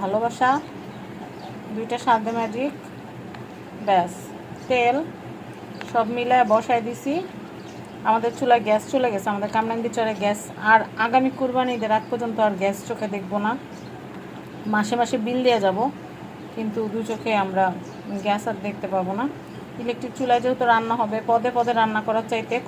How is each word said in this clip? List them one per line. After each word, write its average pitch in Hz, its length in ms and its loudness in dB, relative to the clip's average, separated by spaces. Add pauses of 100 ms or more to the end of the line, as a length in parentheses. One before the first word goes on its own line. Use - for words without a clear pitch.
ভালোবাসা, 220 500 2 (1200)
দুইটা 220 300 -4
সাদে 226 340 4
ম্যাজিক, 233 340 -2 (1120)
ব্যাস, 180 260 4 (560)
তেল, 247 280 4 (960)
সব 226 140 4 (100)
মিলায় 247 360 6
বসায় 226 340 4
দিছি। 240 280 -4 (960)
আমাদের 226 300 4
চুলায় 240 300 6
গ্যাস 214 140 4 (100)
চলে 254 200 4
গেছে, 196 200 -2
আমাদের 202 220 -2
কামরাঙ্গি 226 420 0
চরে 220 260 2
গ্যাস। 208 180 2 (300)
আর 220 100 10 (260)
আগামী 262 320 6
কুরবানি 254 380 2
ঈদের 214 220 0
আগ 220 120 -10
পর্যন্ত 233 260 -2 (100)
আর 208 160 2
গ্যাস 196 140 2 (120)
চোখে 220 260 -4
দেখবো 196 320 -4
না, 220 60 0 (1200)
মাসে 214 260 2
মাসে 247 160 2 (100)
বিল 247 200 0
দিয়ে 240 180 6
যাব, 190 140 4 (760)
কিন্তু 220 260 -4 (120)
দু 226 160 -2
চোখে 226 240 -2 (120)
আমরা 190 200 2 (600)
গ্যাস 208 260 2
আর 214 60 -2 (100)
দেখতে 208 280 -6
পাবো 185 240 0
না। 240 60 -2 (560)
ইলেকট্রিক 233 380 -4
চুলায় 240 260 4
যেহেতু 254 280 2
রান্না 226 280 4
হবে, 214 180 0 (120)
পদে 233 260 4
পদে 240 240 4
রান্না 214 260 2
করার 220 240 0
চাইতে 220 240 -2 (140)